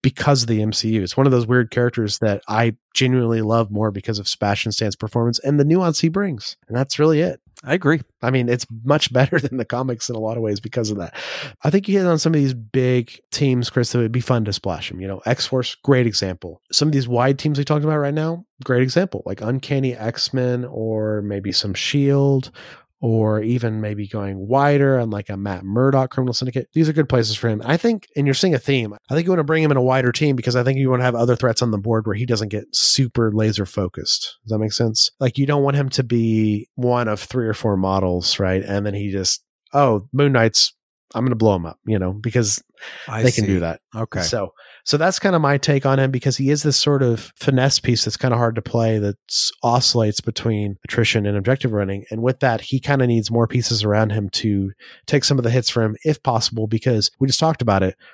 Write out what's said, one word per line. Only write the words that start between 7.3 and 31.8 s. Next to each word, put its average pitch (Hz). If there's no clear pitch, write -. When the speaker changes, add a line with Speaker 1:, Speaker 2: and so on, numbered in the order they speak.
Speaker 2:
I 135
agree. 165
Speaker 1:
I 123
mean, 127
it's 120
much 143
<laughs> -
better 135
than 131
the 117
comics 123
in 120
a 110
lot 110
of 113
ways 104
because 110
of 104
that. 87
I 151
think 196
you 196
hit 190
on 165
some 160
of 147
these 135
big 123
teams, 127
Chris, 123
that 127
would 113
be 123
fun 117
to 101
splash 92
him. 90
You 98
know, 95
X-Force, 127
great 127
example. 92
Some 147
of -
these 135
wide 123
teams 151
we 143
talked 151
about 151
right 143
now, 160
great 127
example. 131
Like 98
Uncanny 131
X-Men 123
or 107
maybe 101
some 98
shield 139
or 110
even 113
maybe 104
going 98
wider 139
on, 117
like, 104
a 98
Matt 98
Murdock 131
Criminal 127
Syndicate. 127
These 156
are 156
good 147
places 113
for -
him. 107
I 160
think, 226
and 143
you're 139
seeing 175
a 123
theme, 120
I 127
think 165
you 185
wanna 170
bring 160
him 151
in 139
a 127
wider 131
team 143
because 123
I 123
think 135
you 131
wanna 127
have 123
other 120
threats 117
on 120
the 107
board 110